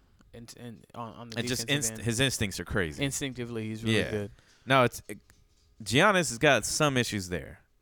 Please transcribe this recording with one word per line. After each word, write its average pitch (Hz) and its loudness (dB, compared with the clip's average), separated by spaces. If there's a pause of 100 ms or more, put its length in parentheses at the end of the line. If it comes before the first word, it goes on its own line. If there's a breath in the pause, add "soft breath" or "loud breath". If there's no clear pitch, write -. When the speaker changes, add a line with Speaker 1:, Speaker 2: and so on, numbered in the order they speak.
(340)
Speaker 1:
and, 117 -16
and 117 -16
on, 113 -12
on 117 -16
the 113 -10
Speaker 2:
And 120 -2
just 117 -2
Speaker 1:
defensive 139 2
Speaker 2:
inst-, 110 -8
Speaker 1:
end. - -12
Speaker 2:
his 117 0
instincts 123 0
are 87 -8
crazy. 82 -2
Speaker 1:
Instinctively, 120 -4
he's 110 -6
really 110 4
Speaker 2:
Yeah. 80 0
Speaker 1:
good. 104 -4 (340 soft breath)
Speaker 2:
No, 135 6
it's, - 0
it, 104 -12 (640)
Giannis 160 4
has 117 -6
got 131 4
some 143 2
issues 101 0
there. 87 -6 (220)